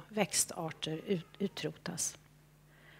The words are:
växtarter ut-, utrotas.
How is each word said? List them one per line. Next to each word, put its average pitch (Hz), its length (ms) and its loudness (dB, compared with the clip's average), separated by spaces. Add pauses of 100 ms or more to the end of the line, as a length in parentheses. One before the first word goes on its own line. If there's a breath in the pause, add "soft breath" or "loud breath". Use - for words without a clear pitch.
växtarter 160 960 2
ut-, 185 340 0
utrotas. - 800 -2 (840 soft breath)